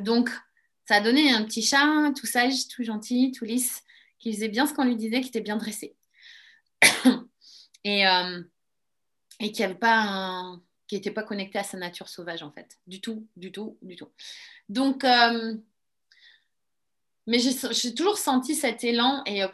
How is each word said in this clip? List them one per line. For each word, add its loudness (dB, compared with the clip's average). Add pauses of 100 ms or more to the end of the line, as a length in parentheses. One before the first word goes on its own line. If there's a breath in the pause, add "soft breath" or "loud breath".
Donc, 2 (560)
ça 4
a 6
donné 4
un 2
petit -6
chat, 4
tout -12
sage, 0
tout -10
gentil, 0
tout -10
lisse, -2 (340 soft breath)
qui -6
faisait -4
bien 2
ce -6
qu'on 0
lui 2
disait, -2
qui -6
était -4
bien -4
dressé. -8 (880 loud breath)
<coughs> 0
Et, 4
euh, 2 (960)
et -4
qui 0
avait -2
pas 4
un, -6 (240)
qui -4
était -6
pas -6
connecté -6
à -2
sa -10
nature -10
sauvage, -12
en -14
fait. -20
Du -16
tout, -10 (100)
du -16
tout, -12
du -18
tout. -20 (560 loud breath)
Donc, 0
euh, 4 (1700 soft breath)
mais 2
j'ai, 2 (180)
j'ai -4
toujours 0
senti 0
cet -2
élan 2
et, -4
euh, -2